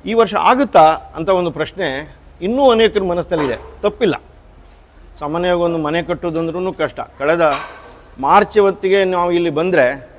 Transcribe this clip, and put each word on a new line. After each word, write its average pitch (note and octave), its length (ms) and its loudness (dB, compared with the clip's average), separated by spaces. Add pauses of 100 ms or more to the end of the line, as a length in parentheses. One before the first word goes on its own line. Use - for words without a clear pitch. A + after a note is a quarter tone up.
"ಈ G3+ 80 -6
ವರ್ಷ A3+ 260 2
ಆಗುತ್ತಾ?" F#3 560 4 (200)
ಅಂತ D#3+ 140 -6
ಒಂದು F3+ 220 0
ಪ್ರಶ್ನೆ D3+ 680 -8 (240)
ಇನ್ನೂ B3 300 2
ಅನೇಕರ A3 320 2
ಮನಸ್ಸಿನಲ್ಲಿದೆ. D#3+ 540 -2 (240)
ತಪ್ಪಿಲ್ಲ. G3+ 340 0 (1040)
ಸಾಮಾನ್ಯವಾಗಿ F3 420 -2
ಒಂದು E3+ 160 0
ಮನೆ D#3+ 260 -2
ಕಟ್ಟೋದಂದ್ರೂ E3+ 720 -6
ಕಷ್ಟ. - 260 -6
ಕಳೆದ D3 560 0 (640)
ಮಾರ್ಚ್ F#3 380 2
ಹೊತ್ತಿಗೆ G3 460 2
ನಾವು F3+ 280 0
ಇಲ್ಲಿ F3 180 0
ಬಂದರೆ C#3+ 680 0